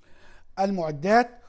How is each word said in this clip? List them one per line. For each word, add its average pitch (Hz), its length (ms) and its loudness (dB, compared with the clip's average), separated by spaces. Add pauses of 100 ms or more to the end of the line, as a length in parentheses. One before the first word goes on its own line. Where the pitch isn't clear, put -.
(580)
المعدات 196 920 0